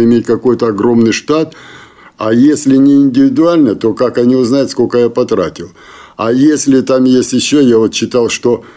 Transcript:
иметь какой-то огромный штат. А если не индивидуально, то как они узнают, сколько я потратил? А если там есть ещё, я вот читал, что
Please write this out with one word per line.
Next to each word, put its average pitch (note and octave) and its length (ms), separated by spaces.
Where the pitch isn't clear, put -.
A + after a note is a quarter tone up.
иметь A#2 200
какой-то A#2+ 420
огромный A2+ 440
штат. D#3 420
А A2 160
если C3+ 440
не C#3 160
индивидуально, C#3 840
то A2 180
как A#2+ 240
они B2 200
узнают, B2+ 340
сколько A#2+ 280
я A#2+ 100
потратил? F2+ 600
А A2+ 160
если C3+ 480
там C3 240
есть B2+ 300
ещё, C3 260
я A#2+ 180
вот A2 140
читал, A#2 380
что A#2+ 340